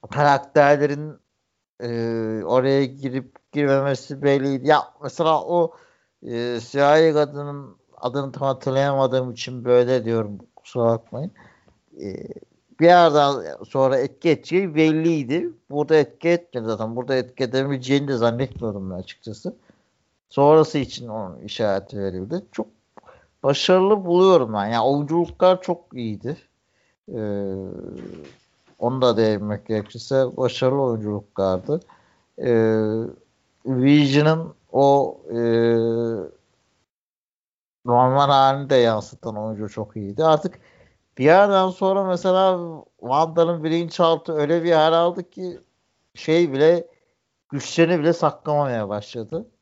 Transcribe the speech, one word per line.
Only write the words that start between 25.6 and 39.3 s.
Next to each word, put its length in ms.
çok 320
iyiydi. 440
Ee, 460
onu 220
da 160
değinmek 480
gerekirse 720
başarılı 440
oyunculuklardı. 1000
Ee, 440
Vision'ın 880
o, 460
e, 80
normal 420
halini 420
de 60
yansıtan 600